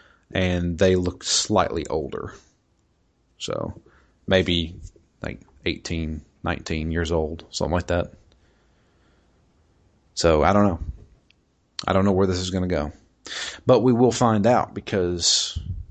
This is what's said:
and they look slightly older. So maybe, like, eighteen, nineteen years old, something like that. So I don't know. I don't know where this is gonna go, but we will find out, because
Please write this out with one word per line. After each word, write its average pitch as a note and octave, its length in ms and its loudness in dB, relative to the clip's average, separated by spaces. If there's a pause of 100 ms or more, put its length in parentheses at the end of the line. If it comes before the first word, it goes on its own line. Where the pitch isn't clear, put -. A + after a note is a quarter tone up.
(320)
and F2+ 440 0
they F#2 200 4
look F2+ 260 -4
slightly - 640 0
older. - 480 -8 (1040)
So G1+ 420 -8 (460)
maybe, F2 540 0 (420)
like, - 180 -10 (240)
eighteen, D#2+ 580 -6 (200)
nineteen D#2+ 480 -4
years E2 220 -2
old, D#2+ 380 -4
something - 240 -4
like F2 140 -2
that. F2 240 -2 (2000)
So D#2+ 280 2
I E2+ 100 4
don't G#2 140 4
know. F2+ 140 -2 (1080)
I - 60 2
don't F#2+ 120 2
know G2+ 80 4
where F#2+ 140 2
this F#2 120 0
is F2+ 120 -6
gonna F2+ 160 -2
go, D#2 260 -2 (760)
but B2 140 6
we B2 120 6
will A#2+ 180 4
find A2 380 2
out, A#2+ 260 2
because - 840 -2 (300)